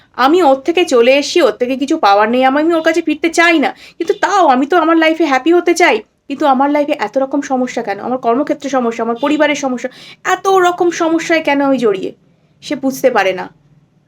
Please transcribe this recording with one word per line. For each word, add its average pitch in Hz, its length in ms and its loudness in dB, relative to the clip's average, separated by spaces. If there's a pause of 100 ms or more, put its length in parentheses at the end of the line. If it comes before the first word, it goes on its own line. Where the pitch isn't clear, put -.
(140)
আমি 302 300 2
ওর 269 120 4
থেকে 339 300 0
চলে 262 300 4
এসেছি, 294 260 0
ওর 226 100 4
থেকে 247 240 -4
কিছু 277 220 -4
পাওয়ার 208 320 2
নেই, 254 140 0
আমি, 262 180 2
আমি 339 120 0
ওর 320 80 0
কাছে 330 200 0
ফিরতে 311 280 -2
চাই 330 300 2
না, 214 120 0 (260)
কিন্তু 339 160 -4
তাও 349 340 0
আমি 262 180 2
তো 359 120 0
আমার 330 200 2
লাইফে 320 280 2
হ্যাপি 269 280 0
হতে 349 200 2
চাই, 349 240 2
কিন্তু - 480 -8
আমার 277 260 2
লাইফে 294 280 0
এত 214 180 -4
রকম 269 240 -2
সমস্যা 254 420 -4
কেন? 202 160 -8
আমার 233 180 -6
কর্মক্ষেত্রে 269 520 -2
সমস্যা, 233 340 -2
আমার 233 120 -4
পরিবারের 294 400 0
সমস্যা, 254 340 -6 (340)
এত 370 240 -4
রকম 359 440 2
সমস্যায় 320 520 -2
কেন 285 180 0
আমি 269 160 2
জড়িয়ে? 202 340 -2 (500)
সে - 140 -8
বুঝতে 262 360 -2
পারে 190 220 0
না, 185 160 -8 (580)